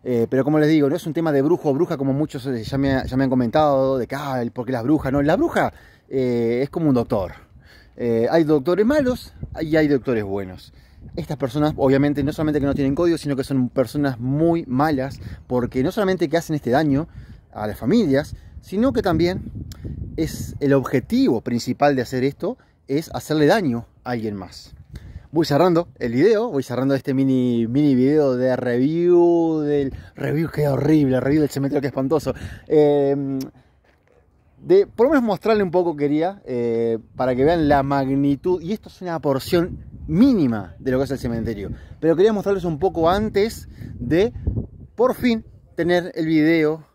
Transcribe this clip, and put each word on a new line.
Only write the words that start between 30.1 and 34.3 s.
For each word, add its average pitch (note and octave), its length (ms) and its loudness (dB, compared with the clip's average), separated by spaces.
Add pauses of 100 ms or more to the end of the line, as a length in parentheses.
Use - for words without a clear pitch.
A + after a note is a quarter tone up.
Review C#3 360 -2
que D3 160 -2
horrible, C3+ 520 2
review C#3+ 220 2
del C#3+ 80 2
cementerio C#3 320 -2
que C#3 60 -4
espantoso. C3+ 460 -2 (340)
Em, C#3 720 2 (1160)